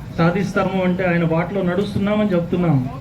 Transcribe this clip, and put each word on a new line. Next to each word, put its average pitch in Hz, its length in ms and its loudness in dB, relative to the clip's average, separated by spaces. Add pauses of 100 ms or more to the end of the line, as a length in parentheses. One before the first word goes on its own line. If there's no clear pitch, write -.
(180)
సాధిస్తాము 185 680 0
అంటే 180 200 0
ఆయన 170 200 2
బాటలో 175 380 0
నడుస్తున్నామని 202 720 0
చెప్తున్నాం. 170 560 0 (120)